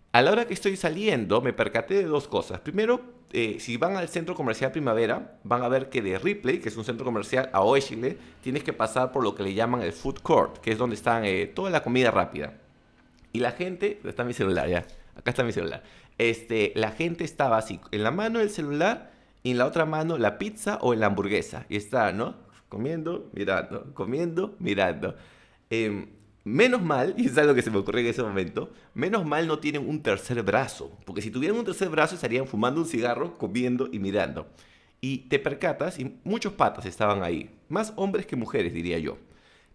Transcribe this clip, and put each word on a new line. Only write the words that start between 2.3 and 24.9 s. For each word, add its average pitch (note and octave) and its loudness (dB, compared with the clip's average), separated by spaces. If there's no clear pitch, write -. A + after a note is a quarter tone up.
Primero, A3 2
eh, A2+ 0
si A#2 -6
van F3 2
al F3 -4
centro F3 -4
comercial C3 0
Primavera, A#2+ 0
van B2 0
a A#2+ 2
ver B2+ 2
que B2 -2
de F#2+ 0
Ripley, F3+ 0
que - -6
es G#2 -10
un A2+ -6
centro A#2+ -6
comercial, B2 -2
a G2 4
Oeshile, B2 2
tienes C3+ -4
que - -4
pasar B2+ 0
por C3+ 0
lo G2+ 2
que G2+ -4
le G2 -2
llaman A#2 0
el E2+ -2
food - -6
court, - 4
que - -2
es G#2+ 0
donde A#2 0
están, A#2 0
eh, F#2+ 2
toda F#3+ -4
la D#3 2
comida B2 4
rápida. E2 0
Y A2+ -2
la A#2+ 0
gente, F#3 -4
está - -4
mi A#2+ -4
celular F#2 0
ya, F2 0
acá - -4
está B2 2
mi A#2 0
celular. - -4
Este, A2+ 2
la G#2+ 0
gente E3 -4
estaba C3 2
así, G#2+ -2
en G#2 0
la A2+ 2
mano A3+ 0
el G#3+ 4
celular D#3 0
y B2+ 0
en B2 2
la B2 6
otra D#3+ 2
mano D#3 0
la G#2+ 2
pizza G#3 -4
o B2 4
en A2 0
la A2 4
hamburguesa. G2 0
Y G2+ -2
está, G#2 0
¿no? G#2+ -4
Comiendo, D#3 -6
mirando, F#2+ -2
comiendo, E3 -4
mirando. F#2 0